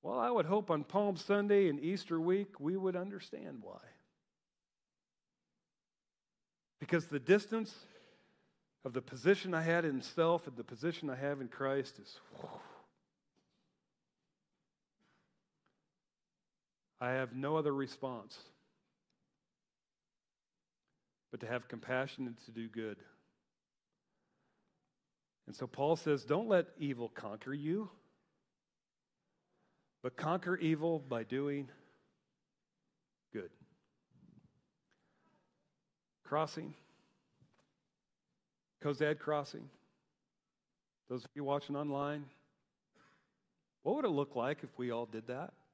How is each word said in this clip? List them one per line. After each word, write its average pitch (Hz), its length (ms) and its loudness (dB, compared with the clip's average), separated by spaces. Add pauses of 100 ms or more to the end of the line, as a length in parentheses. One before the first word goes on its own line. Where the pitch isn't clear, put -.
Well, - 160 0
I 233 100 4
would 214 180 6
hope 202 260 2
on 147 100 2
Palm 202 340 2
Sunday 202 520 6
and 143 100 2
Easter 165 400 0
week 185 400 2
we 156 180 0
would 185 200 0
understand 175 640 -8
why. 92 160 -14 (3000)
Because 165 260 2
the 147 140 -2
distance 208 680 2 (960)
of 127 80 -6
the 123 100 -2
position 180 520 2
I 160 80 2
had 165 220 4
in 135 180 2
self 165 460 2
and 123 80 -12
the 117 80 -8
position 151 440 -4
I 131 60 -2
have 139 260 -2
in 127 60 -6
Christ 135 540 -2
is, - 180 -18 (220)
whew. - 80 -10 (4000)
I 123 100 -2
have 127 240 -2
no 143 220 0
other 147 180 2
response 131 640 -6 (3000)
but 120 80 -10
to 120 60 -8
have 120 200 -4
compassion 127 600 -4
and 117 160 -12
to 117 80 -18
do 113 160 -8
good. 110 280 -6 (2500)
And 120 80 -12
so 127 120 -6
Paul 147 300 2
says, 147 280 0
"Don't 175 240 2
let 175 200 4 (100)
evil 123 300 -4
conquer 110 440 -8
you, 165 380 -2 (2000)
but - 160 -6
conquer 180 400 0
evil 160 440 2
by 123 240 -2
doing 139 440 -2 (1600)
good." 90 180 -8 (2750)
Crossing, 151 540 -2 (2000)
Cozad 151 380 2
Crossing, 143 500 -4 (1400)
those 123 160 -6
of - 100 -18
you 147 80 -6
watching 143 320 0
online, 143 520 -2 (1600)
what 208 140 2
would 294 80 -2
it 214 60 2
look 143 260 0
like 127 260 0
if - 160 -14
we 123 140 -2
all 117 140 -4
did 110 200 -10
that? 127 260 -8 (220)